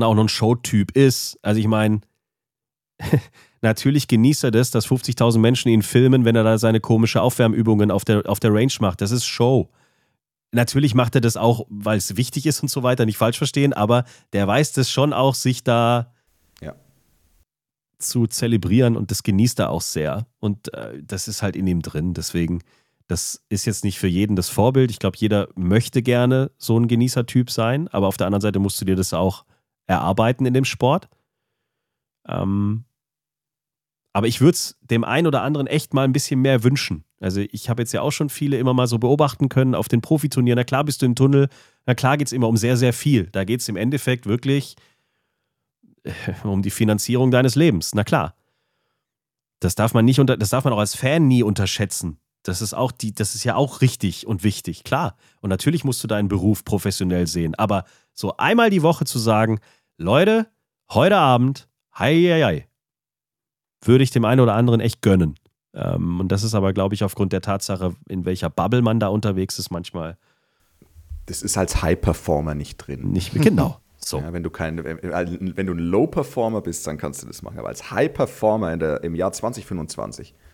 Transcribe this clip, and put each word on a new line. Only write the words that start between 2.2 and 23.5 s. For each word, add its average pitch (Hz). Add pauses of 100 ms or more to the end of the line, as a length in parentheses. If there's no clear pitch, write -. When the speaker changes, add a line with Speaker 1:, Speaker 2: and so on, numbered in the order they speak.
Speaker 1:
<laughs> -
natürlich 135
genießt 127
er 127
das, 120
dass 113
fünfzigtausend 117
Menschen 123
ihn 110
filmen, 127
wenn 117
er 113
da 110
seine 110
komische 113
Aufwärmübungen 110
auf 101
der, 104
auf 101
der 107
Range 117
macht. 95
Das 101
ist 123
Show. 120 (840)
Natürlich 120
macht 123
er 131
das 113
auch, 117
weil's 104
wichtig 131
ist 151
und 147
so 131
weiter, 127
nicht 110
falsch 117
verstehen, 143
aber 120 (300)
der 101
weiß 139
das 131
schon 139
auch, 131
sich 127
da 117 (480)
Speaker 2:
Ja. - (1200)
Speaker 1:
zu 117
zelebrieren 117
und 104
das -
genießt 110
er 98
auch 80
sehr. 78 (140)
Und, 104
äh, 57
das 95
ist -
halt 101
in 95
ihm 90
drin, 82
deswegen, 85 (480)
das -
ist 101